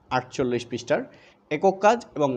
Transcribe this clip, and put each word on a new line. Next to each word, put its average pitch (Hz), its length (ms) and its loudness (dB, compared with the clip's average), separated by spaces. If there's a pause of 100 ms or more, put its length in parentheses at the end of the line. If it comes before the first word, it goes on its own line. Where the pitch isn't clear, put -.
আটচল্লিশ 123 580 -2
পৃষ্ঠার 147 340 -2 (500)
একক 190 300 2
কাজ 226 180 4 (160)
এবং 143 220 2